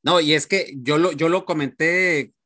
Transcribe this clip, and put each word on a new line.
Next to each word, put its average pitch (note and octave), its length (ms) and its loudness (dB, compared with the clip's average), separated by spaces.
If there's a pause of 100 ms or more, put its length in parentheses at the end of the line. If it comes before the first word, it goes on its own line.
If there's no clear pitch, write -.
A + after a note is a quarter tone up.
No, E3+ 180 2
y D3+ 120 2
es D3 140 2
que F#3+ 320 -2
yo C#3+ 200 0
lo, F3 140 2
yo D#3 160 0
lo F3+ 160 0
comenté, D#3+ 880 -2 (120)